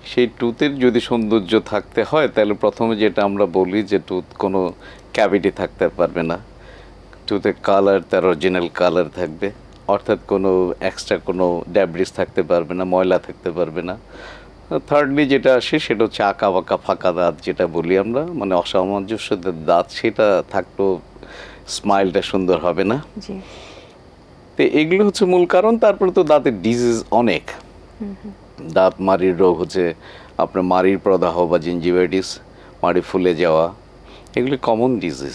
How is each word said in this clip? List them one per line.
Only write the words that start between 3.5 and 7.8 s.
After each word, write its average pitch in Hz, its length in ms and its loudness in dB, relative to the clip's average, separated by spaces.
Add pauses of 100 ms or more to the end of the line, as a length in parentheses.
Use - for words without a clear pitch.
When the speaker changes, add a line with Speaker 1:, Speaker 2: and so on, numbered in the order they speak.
Speaker 1:
যে 98 240 -2
টুথ 90 300 -8
কোনো 95 360 -2 (400)
ক্যাভিটি 101 380 2
থাকতে 90 380 -4
পারবে 82 340 -2
না, 82 160 -4 (880)
টুথের 101 360 -2
কালার 98 380 4 (100)